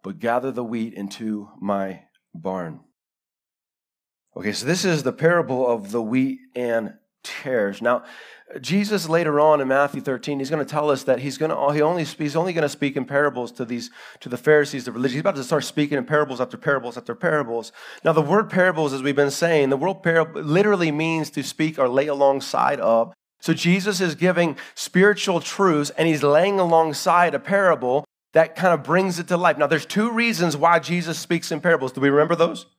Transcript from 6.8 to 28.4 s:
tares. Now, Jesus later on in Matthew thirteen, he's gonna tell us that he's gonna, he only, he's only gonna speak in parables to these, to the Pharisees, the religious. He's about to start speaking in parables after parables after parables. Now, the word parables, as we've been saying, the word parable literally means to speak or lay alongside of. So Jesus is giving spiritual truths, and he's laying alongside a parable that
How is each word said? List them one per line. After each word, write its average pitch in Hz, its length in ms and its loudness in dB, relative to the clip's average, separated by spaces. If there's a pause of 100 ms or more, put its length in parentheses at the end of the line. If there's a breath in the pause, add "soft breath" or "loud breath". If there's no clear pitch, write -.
tares. 107 580 -4
Now, 120 220 0 (580 loud breath)
Jesus 180 480 -2
later 156 300 0
on 151 220 6
in 135 60 -2
Matthew 139 340 0
thirteen, 139 360 -6
he's 135 140 -6
gonna 156 120 -2
tell 151 280 -2
us 131 120 0
that 131 160 2
he's 135 200 -8
gonna, 147 340 0
he 151 80 0
only, 165 220 0
he's 147 320 -6
only 175 180 0
gonna 156 160 0
speak 139 260 -4
in 135 100 -4
parables 131 480 -2
to 127 120 -8
these, 117 240 -8 (300 loud breath)
to - 100 -16
the 120 80 -6
Pharisees, 143 480 2
the 123 60 -6
religious. 123 220 -2
He's 143 80 -4
about 190 160 0
to 135 60 -6
start 143 200 -2
speaking 147 340 -2
in 123 80 -4
parables 143 340 -2
after 123 160 -4
parables 123 420 -4
after 120 180 -10
parables. 123 560 -4 (320 loud breath)
Now, 160 100 2
the 156 80 4
word 180 300 2
parables, 160 420 2
as 135 80 -6
we've 139 140 -2
been 143 160 2
saying, 156 380 2
the 135 80 2
word 175 260 -4
parable 160 400 0
literally 175 480 2
means 160 400 -2
to 147 100 -6
speak 156 380 -4
or 127 100 2
lay 135 160 2
alongside 139 720 0
of. 113 320 2 (280)
So - 140 0
Jesus 185 480 0
is 175 120 0
giving 170 440 0 (180 loud breath)
spiritual 196 640 2
truths, 151 580 2
and 160 100 2
he's 156 140 0
laying 170 380 4
alongside 170 720 2
a 139 60 -4
parable 151 680 0 (280)
that 160 220 2